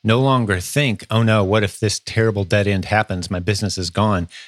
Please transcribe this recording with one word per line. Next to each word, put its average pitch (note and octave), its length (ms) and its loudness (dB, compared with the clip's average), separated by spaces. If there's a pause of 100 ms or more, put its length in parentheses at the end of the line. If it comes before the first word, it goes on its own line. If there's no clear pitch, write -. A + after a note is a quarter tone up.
no A2+ 180 2
longer A#2+ 380 2
think, B2 500 -2
"Oh A2+ 140 2
no, A2 200 4
what G#2 200 2
if - 160 -6
this G#2+ 200 -2
terrible A2 440 -2
dead G2+ 240 2
end G2 180 0
happens? G2 460 -2
My F2+ 80 -4
business G2 400 -2
is F2 100 -6
gone." G2 380 0 (200)